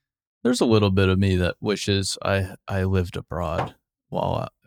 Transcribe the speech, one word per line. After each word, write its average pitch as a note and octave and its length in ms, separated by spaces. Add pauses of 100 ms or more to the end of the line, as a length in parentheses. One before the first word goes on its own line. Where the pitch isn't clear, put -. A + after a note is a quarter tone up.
(440)
there's A#3+ 180
a E3+ 40
little G#2 260
bit F#2+ 180
of F#2 100
me G2 180
that F2 220
wishes G2 640
I, F#2+ 320 (120)
I F#2+ 160
lived F#2+ 340
abroad E2 580 (340)
while - 400 (180)